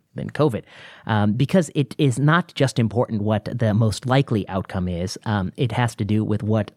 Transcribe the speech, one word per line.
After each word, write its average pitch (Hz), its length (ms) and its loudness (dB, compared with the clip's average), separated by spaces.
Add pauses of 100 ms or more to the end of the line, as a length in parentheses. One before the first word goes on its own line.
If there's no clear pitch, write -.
(160)
than - 140 -8
covid, 139 340 0 (420)
um, 107 280 2
because 143 400 0
it 143 240 -2
is 135 220 2
not 156 340 2
just - 240 0
important 113 440 0
what 107 240 0
the 117 280 0
most 110 320 2
likely 127 440 2
outcome 92 400 -4
is, 87 340 -4
um, 101 320 -2
it 120 160 -2
has 120 240 -2
to 113 80 -4
do 107 220 0
with 104 180 -2
what 107 340 0